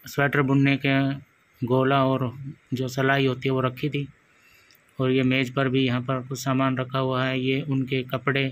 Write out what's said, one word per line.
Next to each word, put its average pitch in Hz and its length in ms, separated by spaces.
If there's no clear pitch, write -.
स्वेटर 143 380
बुनने 139 360
के 139 440
गोला 131 420
और 127 280
जो 127 160
सिलाई 135 380
होती 131 220
है 135 40
वो 131 100
रखी 127 280
थी। 143 180
और 131 120
ये 131 120
मेज़ 131 300
पर 135 160
भी 131 120
यहाँ 127 220
पर 131 200
कुछ 131 160
सामान 131 400
रखा 131 200
हुआ 131 260
है। 131 160
ये 131 220
उनके 135 420
कपड़े 131 480